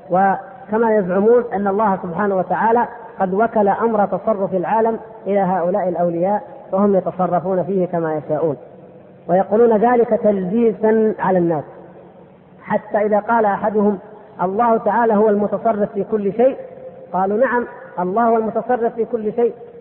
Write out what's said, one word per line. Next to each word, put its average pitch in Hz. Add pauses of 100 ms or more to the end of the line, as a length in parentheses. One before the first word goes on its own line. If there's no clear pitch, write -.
وكما 208
يزعمون 208 (100)
أن 202
الله 196
سبحانه 196
وتعالى 190 (320)
قد 190
وكل 220
أمر 208
تصرف 196
العالم 220 (280)
إلى 196
هؤلاء 185
الأولياء، 175 (300)
وهم 196
يتصرفون 180
فيه 185
كما 165
يشاءون، 151 (720)
ويقولون 208
ذلك 233 (140)
تلبيسا 214
على 190
الناس. 170 (960)
حتى 214
إذا 208
قال 226
أحدهم: 202 (420)
"الله 226
تعالى 220
هو 214
المتصرف 202
في 196
كل 202
شيء"، 262 (560)
قالوا: 190
"نعم، 247 (340)
الله 185
هو 226
المتصرف 226
في 226
كل 214
شيء، 233 (280)